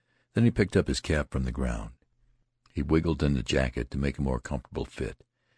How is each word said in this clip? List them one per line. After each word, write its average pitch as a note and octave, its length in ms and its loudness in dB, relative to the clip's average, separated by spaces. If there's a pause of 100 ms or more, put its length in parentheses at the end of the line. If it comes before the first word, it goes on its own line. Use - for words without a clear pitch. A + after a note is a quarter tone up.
(360)
Then A2+ 80 4
he A#2 80 6
picked G2 260 0
up F2 100 4
his C2+ 120 -2
cap D2+ 320 -2
from C2 140 0
the B1 60 -2
ground. A#1 420 -4 (760)
He D2 120 -4
wiggled D#2 400 2
in C#2+ 100 4
the B1+ 80 0
jacket B1 480 0
to - 80 -6
make C#2 220 -2
a - 20 -4
more C2 180 -2
comfortable - 460 -8
fit, - 380 -8 (340)